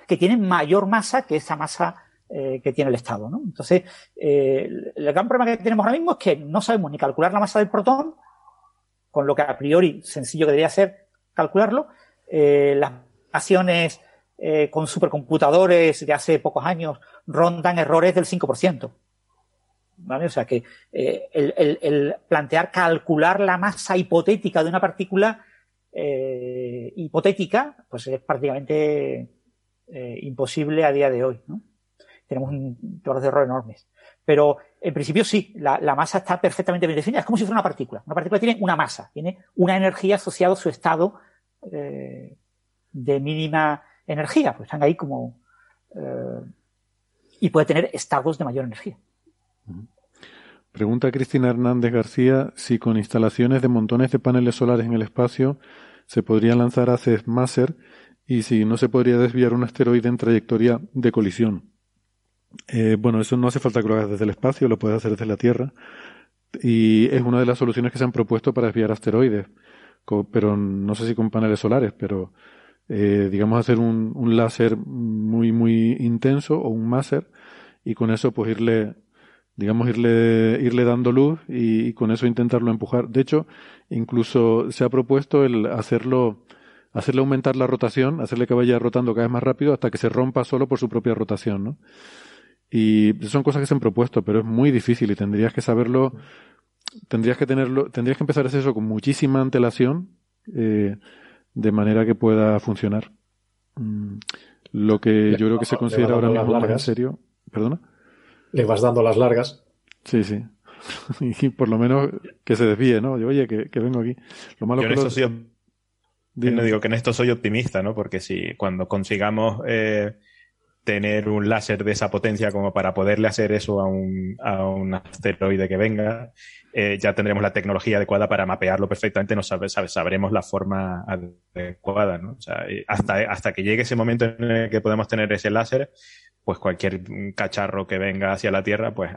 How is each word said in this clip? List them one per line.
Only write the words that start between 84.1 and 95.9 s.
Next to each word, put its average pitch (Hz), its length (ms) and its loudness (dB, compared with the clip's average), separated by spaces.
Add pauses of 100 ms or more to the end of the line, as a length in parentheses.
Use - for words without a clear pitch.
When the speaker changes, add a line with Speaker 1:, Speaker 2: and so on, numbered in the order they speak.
Speaker 2:
se - 120 -2
ha 123 60 2
propuesto 135 540 2
el 117 220 2
hacerlo, 117 800 0 (460)
hacerle 127 300 0
aumentar 135 340 2
la 131 100 2
rotación, 127 560 0
hacerle 120 240 -2
que 127 80 0
vaya 123 240 4
rotando 117 380 0
cada 117 100 0
vez 120 60 -2
más 123 120 -2
rápido 143 300 2
hasta 127 160 -2
que - 80 -8
se 117 120 -2
rompa 127 340 0
solo 131 240 0
por 127 100 0
su 127 100 -4
propia 113 280 -2
rotación, 101 480 -4
¿no? 123 140 -8 (960)
Y 107 380 4 (140)
son 139 160 0
cosas 143 160 0
que 139 80 -2
se 147 80 2
han 135 40 0
propuesto, 120 440 0
pero 107 160 2
es 110 60 -2
muy 117 260 2
difícil 117 400 0
y 101 40 0
tendrías 104 380 0
que - 80 -4
saberlo, 123 540 0 (920)